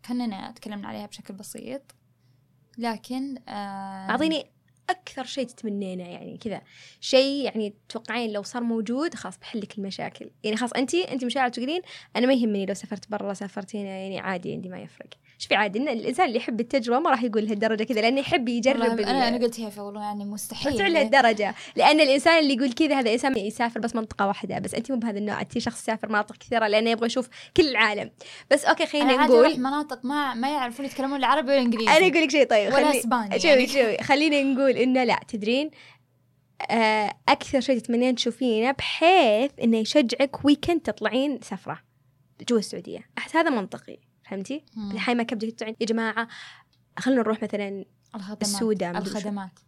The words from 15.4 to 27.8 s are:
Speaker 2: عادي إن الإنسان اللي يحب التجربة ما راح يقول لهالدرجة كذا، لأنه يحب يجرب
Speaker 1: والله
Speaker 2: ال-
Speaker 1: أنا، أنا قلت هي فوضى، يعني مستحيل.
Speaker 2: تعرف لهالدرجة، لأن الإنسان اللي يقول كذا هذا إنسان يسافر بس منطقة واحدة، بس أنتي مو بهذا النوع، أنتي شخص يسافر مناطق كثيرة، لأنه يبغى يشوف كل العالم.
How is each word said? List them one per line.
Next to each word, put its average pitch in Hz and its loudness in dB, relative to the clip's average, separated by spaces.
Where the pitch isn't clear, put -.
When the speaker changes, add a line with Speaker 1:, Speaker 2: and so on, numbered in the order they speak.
Speaker 2:
عادي 202 0
إن 294 -2
الإنسان 247 0
اللي 233 -2
يحب 233 -4
التجربة 240 0
ما 330 2
راح 240 2
يقول 220 0
لهالدرجة 214 0
كذا، 220 0
لأنه 254 2
يحب 262 0
يجرب 240 2
Speaker 1:
والله 233 2
Speaker 2:
ال- 214 0
Speaker 1:
أنا، 254 2
أنا 240 0
قلت 233 -2
هي 214 -8
فوضى، 202 -12
يعني 208 -6
مستحيل. 214 -6
Speaker 2:
تعرف 392 2
لهالدرجة، 226 4
لأن 302 6
الإنسان 302 6
اللي 277 2
يقول 247 0
كذا 285 2
هذا 247 2
إنسان 269 0
يسافر 226 -4
بس 233 -4
منطقة 214 -2
واحدة، - -4
بس 185 -8
أنتي 240 -4
مو 247 -2
بهذا 214 -4
النوع، 208 -4
أنتي 220 -4
شخص 233 -8
يسافر 220 -4
مناطق 208 -2
كثيرة، 226 -2
لأنه 220 4
يبغى 233 0
يشوف 240 -2
كل 311 6
العالم. 214 0